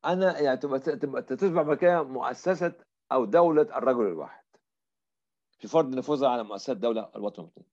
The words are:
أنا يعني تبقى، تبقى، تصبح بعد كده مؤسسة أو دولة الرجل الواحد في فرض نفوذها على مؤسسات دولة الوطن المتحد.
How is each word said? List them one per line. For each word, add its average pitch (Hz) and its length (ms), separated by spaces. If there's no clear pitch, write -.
أنا 180 360
يعني 135 160
تبقى، 135 240
تبقى، 135 420
تصبح 165 400
بعد 147 140
كده 175 260
مؤسسة 135 720
أو 131 120
دولة 156 380
الرجل 123 440
الواحد 80 380
في 107 100
فرض 139 260
نفوذها 135 340
على 120 160
مؤسسات 104 320
دولة 110 400
الوطن 101 260
المتحد. - 300